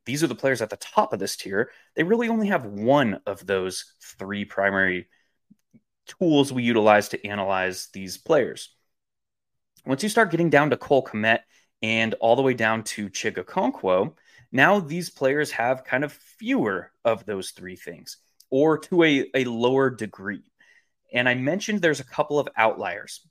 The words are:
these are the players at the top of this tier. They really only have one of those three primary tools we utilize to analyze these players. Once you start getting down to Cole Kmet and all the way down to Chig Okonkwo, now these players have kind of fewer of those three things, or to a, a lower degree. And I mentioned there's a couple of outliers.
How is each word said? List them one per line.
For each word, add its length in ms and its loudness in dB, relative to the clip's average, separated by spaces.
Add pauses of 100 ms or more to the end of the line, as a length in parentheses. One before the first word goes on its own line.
these 180 -2
are 20 2
the 80 -2
players 280 0
at 80 -4
the 80 -10
top 340 0
of 60 -6
this 180 -6
tier. 340 -4 (240)
They 80 0
really 260 0
only 200 -2
have 160 0
one 640 0
of 200 -10
those 460 -4 (260)
three 280 -8
primary 600 0 (1000)
tools 440 2
we 120 -2
utilize 480 4
to 160 -10
analyze 680 -4
these 240 -12
players. 580 -2 (1120)
Once 180 -4
you 60 -2
start 220 2
getting 180 2
down 220 4
to 80 0
Cole 260 2
Kmet 360 0 (420)
and 320 0
all 220 4
the 60 2
way 120 4
down 300 0
to 260 -8
Chig 260 -6
Okonkwo, 760 -2 (360)
now 300 4
these 300 -8
players 400 0
have 340 -2
kind 180 -2
of 100 -6
fewer 800 -4 (140)
of 220 0
those 240 -8
three 260 -16
things, 400 -16 (320)
or 300 4
to 260 2
a, 300 2
a 100 0
lower 460 2
degree. 520 -10 (720)
And 160 0
I 60 2
mentioned 480 -4
there's 180 2
a 40 -12
couple 340 -2
of 180 -2
outliers. 760 -2